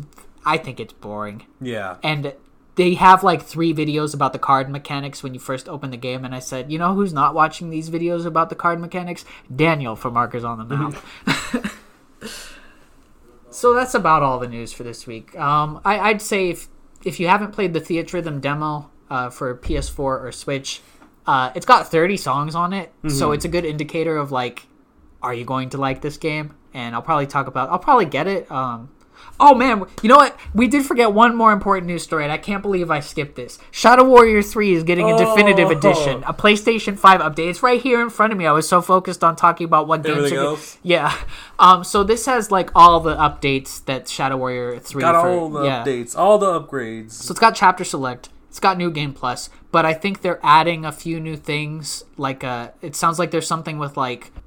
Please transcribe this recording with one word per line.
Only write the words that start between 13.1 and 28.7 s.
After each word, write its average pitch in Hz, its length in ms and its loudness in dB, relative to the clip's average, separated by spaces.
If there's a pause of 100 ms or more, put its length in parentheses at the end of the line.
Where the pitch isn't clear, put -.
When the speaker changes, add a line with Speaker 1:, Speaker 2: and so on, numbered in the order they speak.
Speaker 1:
So 240 200 2
that's 247 200 0
about 160 300 2
all 131 160 0
the 123 80 -8
news 117 240 -12
for - 120 -16
this 117 220 -14
week. 113 320 -16
Um, 151 460 -2
I, 202 160 0
I'd 208 220 0
say 190 300 -2
if, - 180 -14 (340)
if 165 160 -6
you 170 80 0
haven't 208 240 2
played 185 220 -4
the 156 80 -2
Theatrhythm 165 580 -6
demo, 147 500 -6 (200)
uh, 127 200 -6
for 127 260 -8
P 151 200 -6
S 139 140 -4
four 135 360 -4
or 120 60 -12
Switch, - 500 -10 (460)
uh, 131 260 0
it's - 120 -10
got - 260 4
thirty 175 240 2
songs 147 400 -6
on 175 160 -4
it, 190 220 -10 (160)
so 139 160 -2
Speaker 2:
Mm-hmm. 147 80 0
Speaker 1:
it's 147 120 -6
a 170 40 -8
good 170 160 -2
indicator 156 500 -4
of, 143 160 -6
like, 123 360 -6 (540)
are 123 120 -6
you 120 100 -8
going 131 280 -6
to 143 60 -8
like 135 240 -4
this 147 140 -8
game? 151 400 -8 (180)
And 120 220 -10
I'll 117 60 -6
probably 147 260 -2
talk 139 200 -4
about, 131 220 -6
I'll 175 100 -2
probably 240 260 2
get 139 220 -4
it. 190 220 -6
Um, 127 400 -8 (520)